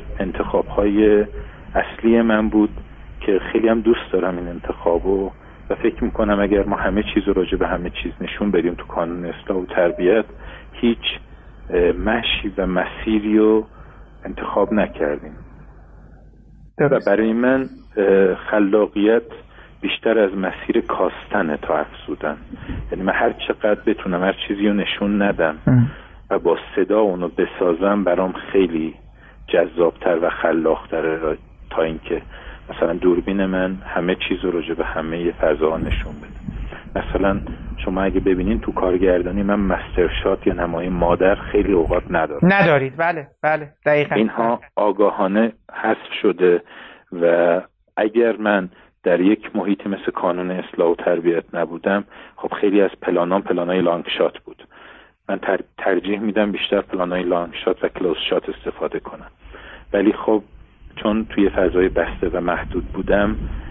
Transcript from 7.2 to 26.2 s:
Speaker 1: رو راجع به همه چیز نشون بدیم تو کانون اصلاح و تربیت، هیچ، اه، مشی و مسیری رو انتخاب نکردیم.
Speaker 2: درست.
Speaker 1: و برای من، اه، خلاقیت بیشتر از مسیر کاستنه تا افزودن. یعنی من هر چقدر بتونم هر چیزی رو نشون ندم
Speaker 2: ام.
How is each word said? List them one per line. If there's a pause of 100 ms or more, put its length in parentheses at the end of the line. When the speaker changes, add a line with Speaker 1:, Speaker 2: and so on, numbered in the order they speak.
Speaker 1:
رو
راجع
به
همه
چیز
نشون
بدیم
تو
کانون
اصلاح
و
تربیت، (480)
هیچ، (720)
اه،
مشی
و
مسیری
رو (580)
انتخاب
نکردیم. (1500)
Speaker 2:
درست.
Speaker 1:
و
برای
من، (300)
اه،
خلاقیت (580)
بیشتر
از
مسیر
کاستنه
تا
افزودن. (560)
یعنی
من
هر (160)
چقدر
بتونم
هر (120)
چیزی
رو
نشون
ندم
Speaker 2:
ام. (400)